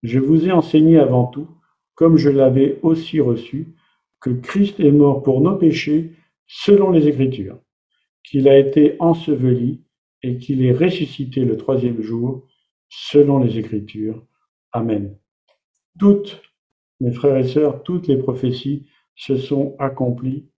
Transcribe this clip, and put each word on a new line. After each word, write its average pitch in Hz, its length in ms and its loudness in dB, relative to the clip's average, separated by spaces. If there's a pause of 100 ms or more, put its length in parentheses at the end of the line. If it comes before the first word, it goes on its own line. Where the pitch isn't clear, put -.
Je 120 160 -2
vous 160 280 2
ai 185 40 0
enseigné 160 480 4
avant 123 260 2
tout, 143 220 -12 (480)
comme 165 220 4
je 139 120 4
l'avais 135 520 2
aussi 160 380 -2
reçu, 123 560 -4 (440)
que 131 100 -6
Christ 196 500 -2
est 147 120 6
mort 143 320 4
pour 135 180 2
nos 185 140 2
péchés, 160 560 0 (340)
selon 196 460 2
les 156 160 4
Écritures, 123 500 -2 (680)
qu'il 139 240 0
a 139 100 8
été 143 420 4
enseveli 135 840 0 (400)
et 127 160 -6
qu'il 131 260 -4
est 123 100 2
ressuscité 143 720 -2
le 110 120 -2
troisième 123 440 -4
jour, 117 440 -8 (440)
selon 143 500 2
les 113 180 -2
Écritures. 107 680 -10 (480)
Amen. 107 440 -4 (840)
Toutes, 202 420 0 (580)
mes 123 120 -2
frères 135 260 0
et 127 100 0
sœurs, 147 360 -2
toutes 175 240 -6
les 139 100 2
prophéties 131 680 -6 (300)
se - 200 -4
sont 135 440 -4
accomplies 131 680 -6 (120)